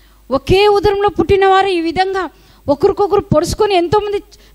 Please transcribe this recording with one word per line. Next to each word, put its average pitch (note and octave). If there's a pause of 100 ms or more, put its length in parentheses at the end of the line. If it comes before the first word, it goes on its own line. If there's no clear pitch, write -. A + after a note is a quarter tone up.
(320)
ఒకే F#4
ఉదరంలో G4+
పుట్టిన F#4+
వారు F#4+
ఈ F4
విధంగా F4+ (380)
ఒకరికొకరు G4+
పొడుచుకొని F#4+
ఎంతోమంది G4+ (380)